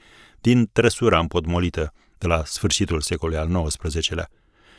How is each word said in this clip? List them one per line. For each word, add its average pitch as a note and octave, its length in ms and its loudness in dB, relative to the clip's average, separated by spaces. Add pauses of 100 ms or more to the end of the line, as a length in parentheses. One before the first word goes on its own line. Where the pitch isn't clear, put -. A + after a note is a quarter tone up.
(400)
din A#2+ 320 4
trăsura A2+ 480 4
împotmolită E2 760 -2 (240)
de G2 100 -6
la E2 180 0
sfârșitul F2 560 -2
secolului D#2+ 380 -4
al D#2 80 -4
nouăsprezecelea. E2 840 -4 (500)